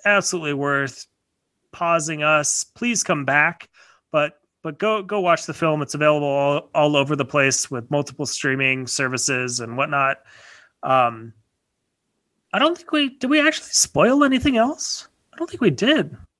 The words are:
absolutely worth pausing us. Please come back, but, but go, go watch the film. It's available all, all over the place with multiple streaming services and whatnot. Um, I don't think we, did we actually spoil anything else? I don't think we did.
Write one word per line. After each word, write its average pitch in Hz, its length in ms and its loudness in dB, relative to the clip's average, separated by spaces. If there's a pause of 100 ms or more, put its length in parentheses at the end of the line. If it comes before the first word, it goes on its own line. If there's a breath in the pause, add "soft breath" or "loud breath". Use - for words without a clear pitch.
absolutely 185 480 0
worth 139 540 -2 (680)
pausing 160 500 -2
us. 151 400 2
Please - 400 -4
come 147 220 0
back, 147 440 2 (420 soft breath)
but, 147 280 0 (240)
but 156 160 -8
go, 214 240 0
go 202 160 -4
watch 175 260 2
the 160 80 -8
film. 151 280 0
It's 139 120 -6
available 151 340 2
all, 143 460 0
all 151 220 4
over 143 220 2
the 139 80 -2
place 135 440 0
with 120 220 -8
multiple 147 340 -4
streaming 131 600 -2
services 127 720 -4
and 117 160 -10
whatnot. 139 420 -2 (680 loud breath)
Um, 117 500 0 (1200)
I 196 60 -2
don't 330 180 2
think - 160 -12
we, 294 240 0
did 254 120 -4
we 294 160 4
actually - 260 -2
spoil 247 520 4
anything 262 320 2
else? - 540 -2 (240)
I - 40 -20
don't 339 120 -8
think - 120 -12
we 226 80 0
did. 226 460 0 (240)